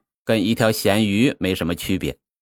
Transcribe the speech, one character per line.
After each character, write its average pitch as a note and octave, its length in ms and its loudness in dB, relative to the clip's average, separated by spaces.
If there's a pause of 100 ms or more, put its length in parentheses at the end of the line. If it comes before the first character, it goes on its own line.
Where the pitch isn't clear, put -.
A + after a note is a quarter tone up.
(240)
跟 A2+ 200 0
一 A2+ 100 2
条 A2+ 160 2
咸 G#2+ 360 2
鱼 G#2+ 320 2
没 F#2 160 0
什 F2 120 -4
么 E2+ 80 -2
区 F#2 240 -4
别， D2+ 200 -6 (240)